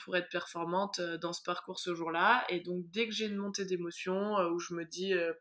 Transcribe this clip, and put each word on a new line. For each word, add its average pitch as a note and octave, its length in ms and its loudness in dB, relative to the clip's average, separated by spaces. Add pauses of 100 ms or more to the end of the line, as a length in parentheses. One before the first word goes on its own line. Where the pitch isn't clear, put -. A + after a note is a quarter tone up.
pour F#3 140 -2
être F3 140 2
performante, F3 680 0
euh, E3+ 180 -2
dans E3+ 160 -2
ce - 120 -6
parcours F3+ 340 -4
ce F3 160 -2
jour-là. E3+ 540 4
Et F3+ 100 0
donc, F3+ 320 -4
dès A3 160 0
que A3 80 -6
j'ai G#3+ 120 0
une G3+ 100 -2
montée G3+ 280 -2
d'émotion, F#3 720 0
euh, F3+ 140 4
où E3+ 80 2
je E3+ 160 -4
me E3+ 100 -2
dis, F#3 300 0
euh, « E3+ 260 2